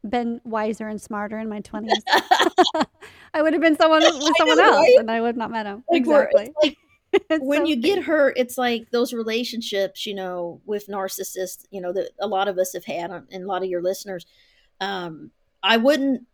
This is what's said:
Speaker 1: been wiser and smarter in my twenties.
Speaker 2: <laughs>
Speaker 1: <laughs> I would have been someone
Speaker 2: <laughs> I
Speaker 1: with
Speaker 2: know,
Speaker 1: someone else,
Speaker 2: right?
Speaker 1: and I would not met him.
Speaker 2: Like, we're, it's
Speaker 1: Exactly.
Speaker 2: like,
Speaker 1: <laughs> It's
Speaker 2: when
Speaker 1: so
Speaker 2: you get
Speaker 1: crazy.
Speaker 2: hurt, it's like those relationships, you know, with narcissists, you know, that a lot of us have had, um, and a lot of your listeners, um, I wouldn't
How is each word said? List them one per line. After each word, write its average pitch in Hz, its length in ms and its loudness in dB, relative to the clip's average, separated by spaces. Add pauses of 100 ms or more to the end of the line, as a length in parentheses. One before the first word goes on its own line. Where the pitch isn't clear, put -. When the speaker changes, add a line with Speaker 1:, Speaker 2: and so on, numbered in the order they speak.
Speaker 1:
been 233 360 -4
wiser 220 440 -6
and 214 140 -10
smarter 214 380 -8
in 220 100 -8
my 208 120 -10
twenties. 220 480 -4
Speaker 2:
<laughs> - 40 4 (600)
Speaker 1:
<laughs> - 600 -6
I 311 80 0
would 311 120 2
have 277 80 0
been 311 160 4
someone 320 260 6
Speaker 2:
<laughs> - 20 6
I 320 40 8 (140)
Speaker 1:
with 320 140 2
Speaker 2:
know, - 0 -
Speaker 1:
someone 311 220 4
else, 330 300 6
Speaker 2:
right? 247 80 10
Speaker 1:
and 220 120 4
I 226 120 0
would 233 160 -2
not 226 140 -6
met 220 140 -6
him. 202 240 -10
Speaker 2:
Like, 330 160 2
we're, 294 200 4
it's - 80 -4
Speaker 1:
Exactly. 214 280 0
Speaker 2:
like, 302 160 0 (360)
Speaker 1:
<laughs> 370 160 0
It's 311 160 -2
Speaker 2:
when 294 200 0
Speaker 1:
so - 0 -
Speaker 2:
you 302 120 0
get 330 260 0
Speaker 1:
crazy. - 20 -8
Speaker 2:
hurt, 302 320 2
it's 247 200 -4
like 240 340 -4
those 240 220 -2
relationships, 226 920 -6
you 208 100 -8
know, 180 500 -10
with 208 220 -8
narcissists, 190 840 -10
you 190 100 -12
know, 180 120 -8
that 190 260 -4
a 202 80 -6
lot 196 200 -2
of 190 100 -4
us 185 160 -2
have 175 120 -10
had, 170 260 -8
um, 151 200 -16
and 185 120 -12
a 190 40 -10
lot 185 160 -4
of 190 60 -6
your 175 120 -4
listeners, 185 440 -8 (560)
um, 180 500 -10 (320)
I 214 140 4
wouldn't 269 460 2 (100)